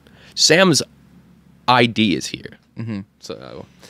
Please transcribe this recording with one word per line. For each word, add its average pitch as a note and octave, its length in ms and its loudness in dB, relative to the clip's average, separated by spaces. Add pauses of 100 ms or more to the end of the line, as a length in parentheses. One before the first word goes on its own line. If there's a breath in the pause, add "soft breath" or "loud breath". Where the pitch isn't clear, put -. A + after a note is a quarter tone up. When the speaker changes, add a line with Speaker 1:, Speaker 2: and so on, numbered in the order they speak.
(360 soft breath)
Speaker 1:
Sam's E3+ 480 4 (840)
I B2 200 4
D G#2+ 280 0
is - 120 -8
here." - 320 -16 (180)
Speaker 2:
Mm-hmm. A2+ 220 -10 (220)
Speaker 1:
So A#1+ 440 -16 (240 loud breath)